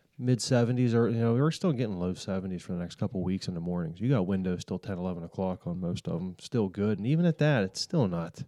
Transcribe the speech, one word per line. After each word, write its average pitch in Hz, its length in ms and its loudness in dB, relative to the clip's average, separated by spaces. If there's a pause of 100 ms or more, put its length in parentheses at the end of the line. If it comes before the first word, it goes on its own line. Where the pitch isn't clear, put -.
(180)
mid 123 240 2
seventies 123 540 4
or, 117 140 6
you 117 100 0
know, 117 140 4
we're 143 180 4
still 170 220 0
getting 110 260 -2
low 90 140 0
seventies 92 480 -4
for - 100 -10
the 87 80 -2
next 87 160 -8
couple 98 260 -2
weeks 92 280 -2
in 92 60 -6
the 85 40 -4
mornings. 87 400 -4
You 110 80 -2
got 120 180 4
windows 92 380 0
till 92 160 -6
ten, 98 180 -6
eleven 87 280 -4
o'clock 92 420 -4
on 90 140 -4
most 87 260 -4
of 85 140 -2
'em. 92 180 -8
Still 107 300 0
good. 104 300 0
And 101 80 -6
even 160 180 2
at 165 140 2
that, 147 260 4
it's - 160 -8
still 143 260 2
not, 85 400 -6